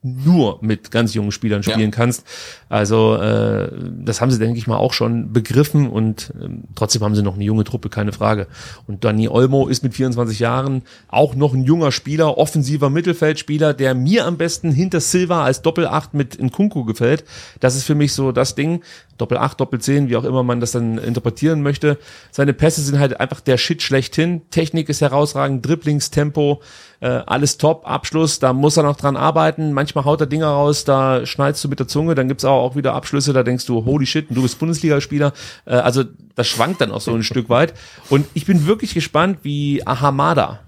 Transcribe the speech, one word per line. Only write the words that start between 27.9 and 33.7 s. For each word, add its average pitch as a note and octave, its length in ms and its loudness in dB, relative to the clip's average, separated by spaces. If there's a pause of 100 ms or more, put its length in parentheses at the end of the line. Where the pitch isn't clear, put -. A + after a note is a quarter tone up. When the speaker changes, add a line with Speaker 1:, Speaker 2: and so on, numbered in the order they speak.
Speaker 1:
da C3 120 2
muss C#3+ 240 2
er D#3+ 80 4
noch D3 140 0
dran C#3 180 -2
arbeiten. D#3 560 0
Manchmal C#3+ 320 -2
haut D3+ 160 0
er D3+ 80 0
Dinger D#3 200 -2
raus, C#3+ 360 0
da C3+ 420 2
schnallst C#3+ 380 -2
du D3 60 -4
mit C#3+ 100 -4
der C3 80 -2
Zunge, D#3+ 260 0
dann C3 140 0
gibt's C3 160 -4
aber C3+ 120 4
auch B2+ 200 0
wieder C3 180 -2
Abschlüsse, C#3+ 380 -2
da C3 120 4
denkst B2 240 -2
du, A#2 180 0